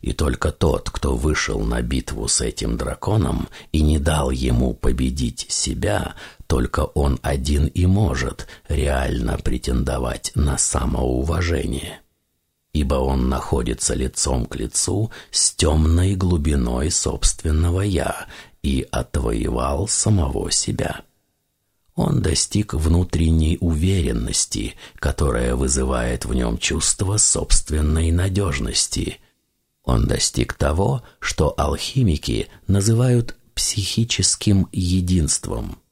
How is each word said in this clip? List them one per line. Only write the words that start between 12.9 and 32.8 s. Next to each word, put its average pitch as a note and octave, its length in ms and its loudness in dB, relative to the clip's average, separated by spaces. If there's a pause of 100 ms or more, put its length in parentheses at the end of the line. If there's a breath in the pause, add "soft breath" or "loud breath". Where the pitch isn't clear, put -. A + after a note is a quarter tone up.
он C2 340 0
находится A#1+ 640 -2
лицом C2 520 -2
к - 100 -10
лицу F#2+ 540 -2 (200 loud breath)
с - 240 0
темной D#2+ 600 4
глубиной D2 760 0
собственного E2 920 0
"я" F#2+ 440 -2 (360 loud breath)
и C2+ 280 0
отвоевал A#1 1000 -2
самого F2+ 640 2
себя. - 520 -2 (920)
Он D3+ 260 0
достиг F#2 540 -2
внутренней D#2+ 880 2
уверенности, D#2 1120 0 (220 loud breath)
которая B1 580 0
вызывает B1+ 680 0
в A#1 100 -4
нем A#1+ 240 0
чувство - 600 0
собственной D#2+ 920 2
надежности. F2+ 1080 -2 (680 soft breath)
Он A#1 220 2
достиг - 460 0
того, G2 500 0 (160 loud breath)
что - 380 0
алхимики D2 920 0 (180 loud breath)
называют A#2 720 2 (180)